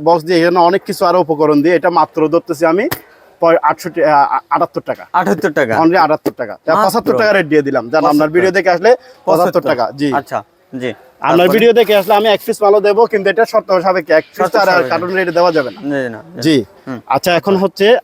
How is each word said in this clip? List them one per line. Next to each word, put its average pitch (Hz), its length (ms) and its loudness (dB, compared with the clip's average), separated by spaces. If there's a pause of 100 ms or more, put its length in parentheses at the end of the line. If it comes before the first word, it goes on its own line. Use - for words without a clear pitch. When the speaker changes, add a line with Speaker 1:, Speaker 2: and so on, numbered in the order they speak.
Speaker 1:
বক্স 165 200 2
দিয়ে 170 140 0
এখানে 175 200 2
অনেক 180 260 2
কিছু 196 220 -6
আরো 175 140 2
উপকরণ 151 420 0
দিয়ে, 175 120 2
এটা 170 160 0
মাত্র 156 380 0
ধরতেছি 165 380 -2
আমি 185 180 0 (560)
পয়-, 165 220 2
আটষট্টি, 160 420 -2
আহ, 143 340 2 (120)
আটাত্তর - 300 -4
টাকা। 113 320 -10
Speaker 2:
আটাত্তর 180 400 -2
টাকা। 131 260 0
Speaker 1:
Only 165 200 2
আটাত্তর 156 380 0
টাকা। 110 160 -10
Speaker 2:
মাত্র। - 320 -2
Speaker 1:
পঁচাত্তর 208 340 -2
টাকা 214 140 0
রেট 185 140 0
দিয়ে 147 160 2
দিলাম, 131 220 -2
জান, 147 140 -2
আপনার 147 140 2
Speaker 2:
পঁচাত্তর। 151 220 0
Speaker 1:
ভিডিও 180 160 2
দেখে 185 200 0
আসলে 180 200 2
পঁচাত্তর - 360 -2
Speaker 2:
পঁচাত্তর। 175 340 0
Speaker 1:
টাকা। 120 240 -2 (120)
জি। 143 160 -2
Speaker 2:
আচ্ছা, 131 320 -6 (360)
জি। 123 100 -6 (300)
Speaker 1:
আপনার 156 180 2
Speaker 2:
তারপরে? 180 160 2
Speaker 1:
ভিডিও 226 180 4
দেখে 214 240 2
আসলে 196 180 0
আমি 214 140 2
এক 202 180 2
পিস 214 160 -4
মালও 208 180 4
দেবো, 208 260 2
কিন্তু 196 240 0
এটা 220 140 0
শর্ত - 240 -2 (120)
সাপেক্ষে, 180 320 -2
এক 160 120 2
পিস - 120 -20
Speaker 2:
শর্ত 185 200 -2
Speaker 1:
আর 196 100 2
Speaker 2:
সাপেক্ষে। 180 240 0
Speaker 1:
কার্টুন 175 240 -4
রেটে 185 180 -2
দেওয়া 175 200 2
যাবে 135 180 -2
না। 101 100 -20
Speaker 2:
জি, 139 280 -4
না, 113 140 -12 (120)
জি। - 80 -14
Speaker 1:
জি। 143 220 2 (220)
Speaker 2:
হুম। 131 200 -12
Speaker 1:
আচ্ছা, 139 260 -2
এখন 190 240 0
হচ্ছে 196 480 0